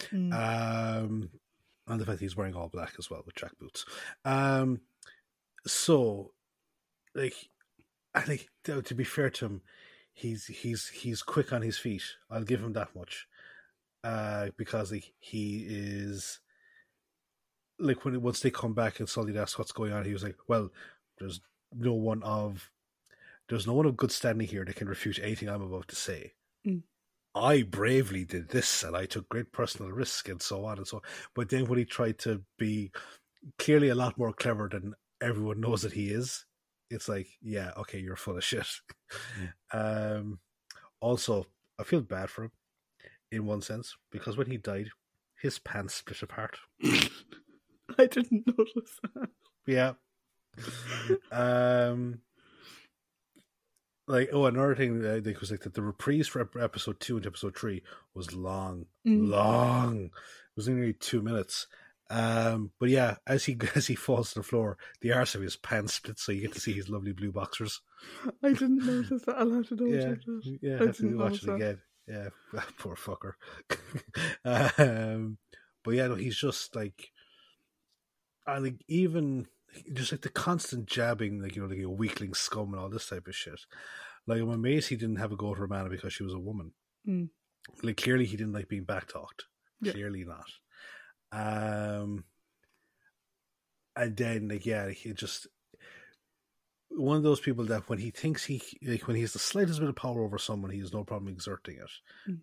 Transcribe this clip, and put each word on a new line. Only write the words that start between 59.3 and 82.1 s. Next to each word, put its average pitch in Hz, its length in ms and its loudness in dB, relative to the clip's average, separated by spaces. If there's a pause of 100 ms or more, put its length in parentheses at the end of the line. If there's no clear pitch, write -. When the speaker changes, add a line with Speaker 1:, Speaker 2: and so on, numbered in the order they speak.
Speaker 2:
It 85 60 -8 (440)
was 110 140 -4
nearly 123 240 2
two - 280 0
minutes. 107 460 -2 (420)
Um, 113 680 2
but 123 120 4
yeah, 127 260 6 (100)
as 135 200 2
he, 123 120 0 (100)
<laughs> - 80 -2
as 151 120 4
he 120 80 2
falls 120 380 2
to 110 60 -4
the 101 40 -4
floor, 110 340 0 (220)
the 120 140 2
arse 123 220 4
of 98 60 -4
his 90 140 -4
pants - 380 -2
splits, - 300 -6
so 104 100 -2
you 98 80 0
get 107 120 -4
to 101 60 -8
see 107 140 -2
his 98 160 -4
lovely 101 240 -4
blue 98 180 -4
boxers. 101 480 -4 (640)
Speaker 1:
I 277 80 6
didn't 262 340 6
notice 247 380 2
that. 240 140 -2
I'll 240 140 6
have 233 180 2
to 240 80 -2
double 240 160 4
Speaker 2:
Yeah, 135 160 4
Speaker 1:
check 240 160 -2
that. 220 360 -6
Speaker 2:
yeah, 135 200 0
Speaker 1:
I 226 60 10
Speaker 2:
have 208 100 2
to 113 60 0
Speaker 1:
didn't 110 160 2
Speaker 2:
watch 104 120 4
Speaker 1:
notice 101 120 -4
Speaker 2:
it 101 40 -4
Speaker 1:
that. 101 80 0
Speaker 2:
again. 104 240 0 (280)
Yeah, 101 220 -8 (400)
<laughs> - 100 -18
poor 85 160 -8
fucker. - 380 -8 (1120)
<laughs> - 0 -
Um, 113 920 4 (480)
but 113 60 0
yeah, 127 160 4
no, 120 80 0
he's 107 200 -4
just, - 400 -2
like, 104 360 -8 (1300)
I 139 140 -2
think 131 300 -4
even 160 580 4 (460)
just, 127 180 -2
like, - 100 -4
the - 80 -6
constant 135 580 -2
jabbing, 110 540 0
like, 98 140 -6
you 104 60 -6
know, 98 80 -4
like, 95 100 -4
a 92 100 -4
weakling 101 440 -2